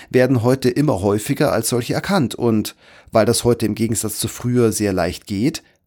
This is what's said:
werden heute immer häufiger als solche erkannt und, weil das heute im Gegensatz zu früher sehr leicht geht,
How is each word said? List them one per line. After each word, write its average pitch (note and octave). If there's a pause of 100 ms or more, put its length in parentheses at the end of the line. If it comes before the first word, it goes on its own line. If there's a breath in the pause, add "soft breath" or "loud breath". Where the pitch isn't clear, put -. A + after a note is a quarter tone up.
werden B2+
heute B2+
immer B2
häufiger G#2+
als A2+
solche A#2+
erkannt D#3
und, A2 (360 soft breath)
weil A2
das A#2
heute A#2
im G#2+
Gegensatz A2
zu A2
früher B2
sehr G2+
leicht F2
geht, G#2+ (260 soft breath)